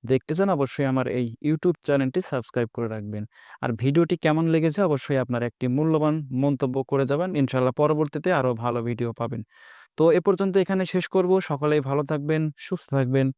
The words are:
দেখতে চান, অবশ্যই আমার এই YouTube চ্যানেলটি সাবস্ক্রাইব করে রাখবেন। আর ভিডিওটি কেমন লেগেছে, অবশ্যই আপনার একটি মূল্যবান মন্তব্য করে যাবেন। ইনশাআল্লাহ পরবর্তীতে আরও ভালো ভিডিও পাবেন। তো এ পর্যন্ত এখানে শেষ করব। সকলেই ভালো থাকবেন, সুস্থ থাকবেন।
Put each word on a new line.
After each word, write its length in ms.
দেখতে 300
চান, 140
অবশ্যই 360
আমার 220
এই 280
YouTube 380
চ্যানেলটি 380
সাবস্ক্রাইব 520
করে 140
রাখবেন। 360
আর 120
ভিডিওটি 440
কেমন 300
লেগেছে, 340
অবশ্যই 360
আপনার 260
একটি 240
মূল্যবান 640
মন্তব্য 520
করে 220
যাবেন। 300
ইনশাআল্লাহ 380
পরবর্তীতে 600
আরও 200
ভালো 300
ভিডিও 300
পাবেন। 280
তো 140
এ 80
পর্যন্ত 380
এখানে 280
শেষ 220
করব। 320
সকলেই 400
ভালো 240
থাকবেন, 540
সুস্থ 320
থাকবেন। 480